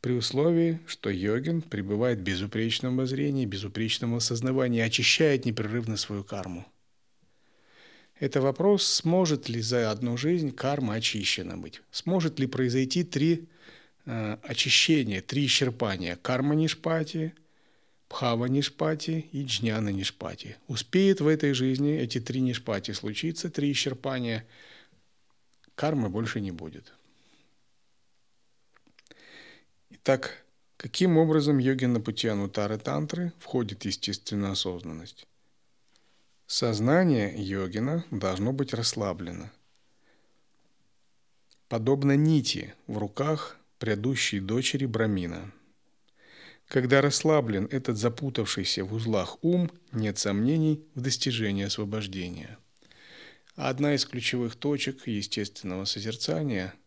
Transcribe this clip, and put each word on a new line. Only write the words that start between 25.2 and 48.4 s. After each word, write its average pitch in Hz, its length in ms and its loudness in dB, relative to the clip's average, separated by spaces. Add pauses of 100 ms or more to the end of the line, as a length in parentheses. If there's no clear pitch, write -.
кармы 143 340 0
больше 110 320 -4
не 98 120 -6
будет. 80 400 -14 (3000)
Итак, - 540 0 (320)
каким 175 420 2
образом 151 400 4
йогин 127 360 2
на 113 60 0
пути 113 280 -4
Анутары 101 500 -2
Тантры 151 640 -4
входит 110 420 -4
в - 40 -6
естественную 101 680 -4
осознанность? 82 760 -8 (1200)
Сознание 120 880 2
йогина 104 760 -4
должно 95 420 -2
быть 135 220 -2
расслаблено, 95 760 -4 (2250)
подобно 139 480 4
нити 156 580 2 (120)
в 101 120 -6
руках 139 580 -4 (220)
прядущей 107 640 0
дочери 127 440 0
Брамина. 101 640 -2 (1160)
Когда 131 320 4
расслаблен 135 720 2
этот 131 260 -2
запутавшийся 113 880 -2